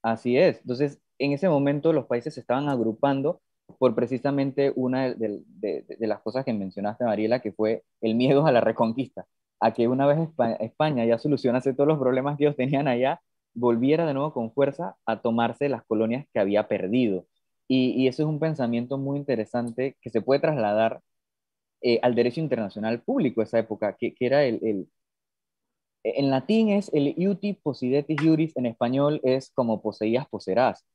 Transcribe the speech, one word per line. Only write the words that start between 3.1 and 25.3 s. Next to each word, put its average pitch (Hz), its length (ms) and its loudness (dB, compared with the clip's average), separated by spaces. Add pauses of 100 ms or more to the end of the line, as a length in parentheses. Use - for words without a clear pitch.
por 123 160 2
precisamente 135 840 0
una 127 380 -2
de, 104 320 -6
de, 95 420 -6
de, - 80 -16
de 110 100 -4
las 104 140 -2
cosas 127 240 -6
que 127 80 -4
mencionaste, 101 520 -6
Mariela, 110 360 0
que 101 120 -6
fue - 320 -2 (160)
el 110 140 0
miedo 127 320 4
a 147 60 4
la 117 80 4
reconquista, 113 680 -2 (340)
a 113 140 2
que 117 140 2
una 135 180 0
vez 147 120 4
Espa-, 127 420 -2
España 127 440 -2
ya 117 140 4
solucionase 131 560 0
todos 147 140 2
los 156 100 4
problemas 131 380 0
que 143 80 0
ellos 147 120 2
tenían 139 320 0
allá, 131 320 0 (340)
volviera 127 520 2
de 143 80 0
nuevo 143 180 -4
con 117 200 -6
fuerza 139 440 -2 (100)
a 110 160 -2
tomarse 117 460 0
las 120 180 -6
colonias 113 460 -2
que - 80 -4
había 101 280 0
perdido. 98 580 0 (400)
Y, 127 240 2
y 131 180 2
eso 127 140 -2
es 151 60 0
un 151 100 -2
pensamiento 135 600 -2
muy 139 200 -4
interesante 120 840 -4
que - 100 -12
se 110 120 -2
puede 139 180 2
trasladar, 113 600 0 (800)
eh, 120 200 2
al 123 120 2
derecho 120 260 0
internacional 113 600 -4
público - 380 0
de 107 60 0
esa 117 120 0
época, 107 400 -2
que, - 160 -4
que 123 120 -2
era 139 180 4
el, 117 180 0
el, 101 260 -4 (1160)